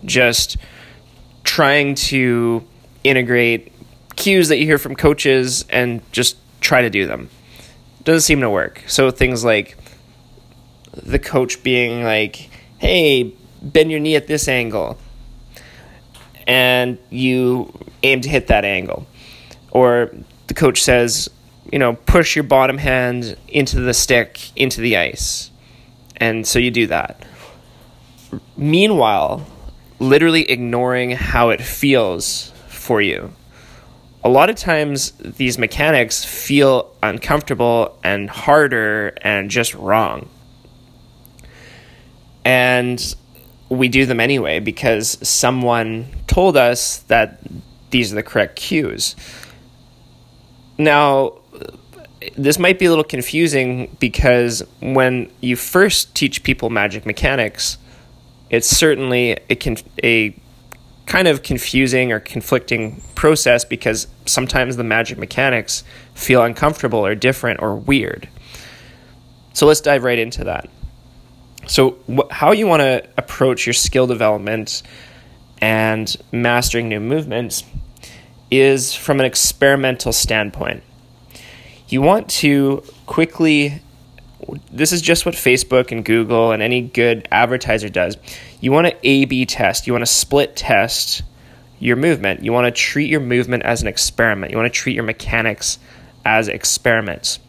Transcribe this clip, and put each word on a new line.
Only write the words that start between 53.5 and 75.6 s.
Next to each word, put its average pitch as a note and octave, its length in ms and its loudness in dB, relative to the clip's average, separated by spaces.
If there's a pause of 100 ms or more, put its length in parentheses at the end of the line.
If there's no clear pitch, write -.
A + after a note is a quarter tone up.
because A#2+ 640 0 (160)
when B2+ 500 0 (120)
you B2 140 -2
first - 600 0
teach - 260 -2
people B2 300 -2
magic G#2 340 -4
mechanics, A#2 720 -2 (720)
it's A2+ 180 0
certainly B2+ 680 2 (120)
a - 60 2
conf-, A#2+ 300 -6 (180)
a A2+ 320 2 (680)
kind F3+ 240 2
of C#3 120 2
confusing B2+ 720 0
or G#2+ 80 -2
conflicting A2+ 840 -4 (140)
process C#3+ 480 2
because - 440 -4 (180)
sometimes B2+ 500 -2
the A#2+ 80 -6
magic A#2 340 -2
mechanics - 680 -4 (300)
feel B2 280 2
uncomfortable A#2+ 560 -2
or G2+ 160 0
different A#2+ 460 -2
or G#2 160 -4
weird. C3 500 -4 (1300)
So - 140 4
let's D3+ 120 6
dive C#3+ 240 0
right B2 160 0
into A#2 240 -6
that. F#2 260 -8 (960)
So C3 260 2 (220)
wh-, C3+ 160 0
how D3+ 220 2
you G#3+ 160 2
wanna C#3+ 360 2 (140)
approach - 480 -2
your A#2+ 80 -2
skill - 320 0
development A2 800 -2 (800)